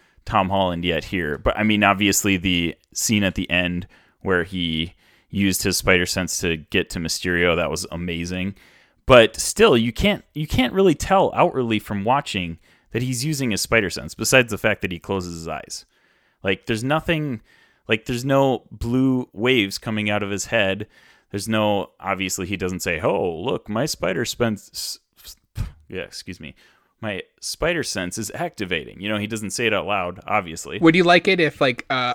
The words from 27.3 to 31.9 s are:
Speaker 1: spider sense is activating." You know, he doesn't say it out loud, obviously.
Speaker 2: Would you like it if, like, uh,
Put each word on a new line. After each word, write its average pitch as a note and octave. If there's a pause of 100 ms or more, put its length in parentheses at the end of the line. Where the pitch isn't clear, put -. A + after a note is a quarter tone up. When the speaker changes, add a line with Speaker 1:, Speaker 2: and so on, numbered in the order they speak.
Speaker 1:
spider D#3+
sense F2+
is G#2
activating." F2+
You G2+
know, G#2+
he G#2
doesn't G#2+
say A#2+
it G#2+
out E2+
loud, F#2
obviously. F2+
Speaker 2:
Would D#3+
you F3+
like F3
it F#3+
if, D3
like, B2+
uh, B2